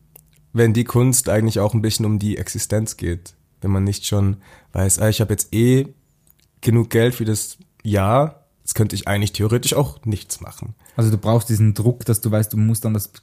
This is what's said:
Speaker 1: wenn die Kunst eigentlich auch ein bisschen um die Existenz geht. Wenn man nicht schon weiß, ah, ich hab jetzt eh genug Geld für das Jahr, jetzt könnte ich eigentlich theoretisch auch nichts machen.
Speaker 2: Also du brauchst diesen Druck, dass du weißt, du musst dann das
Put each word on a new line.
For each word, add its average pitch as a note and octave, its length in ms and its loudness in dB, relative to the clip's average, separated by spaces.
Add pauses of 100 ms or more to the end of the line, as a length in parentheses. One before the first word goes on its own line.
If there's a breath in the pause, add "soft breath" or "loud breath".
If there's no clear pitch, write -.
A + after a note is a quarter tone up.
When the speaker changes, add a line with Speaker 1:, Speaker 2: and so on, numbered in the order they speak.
(540)
Speaker 1:
wenn A2+ 200 4
die A#2+ 100 2
Kunst B2 460 2
eigentlich A2 300 2
auch G#2 140 0
ein A2 80 0
bisschen A2 240 0
um G#2 140 0
die G#2 180 -2
Existenz - 600 -4
geht. - 360 -8 (280)
Wenn G2 100 -2
man G2 120 2
nicht G2+ 220 -2
schon G2 320 0 (360 loud breath)
weiß, F#2+ 260 0
ah, A2 100 2
ich G#2 120 0
hab G2+ 80 0
jetzt - 240 -4
eh B2+ 340 4 (720)
genug A#2 280 2
Geld A#2+ 260 2
für A2+ 100 -6
das - 320 -4 (260)
Jahr, G#2+ 640 0 (160)
jetzt - 140 -6
könnte - 200 0
ich G#2 120 -10
eigentlich G2+ 260 -2
theoretisch A2 400 -2
auch - 320 -2
nichts - 360 -6
machen. - 340 -16 (200 soft breath)
Speaker 2:
Also A2 160 2
du G#2+ 60 4
brauchst A2 320 0
diesen G#2+ 240 4
Druck, A#2 320 -2
dass A2+ 160 0
du A2 100 0
weißt, G#2+ 220 0
du G#2+ 40 -4
musst A2 280 0
dann G#2+ 80 0
das G#2 180 -4 (100)